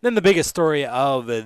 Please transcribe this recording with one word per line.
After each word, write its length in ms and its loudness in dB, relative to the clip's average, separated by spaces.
Then 140 0
the 60 0
biggest 280 2
story 360 0
of 420 -2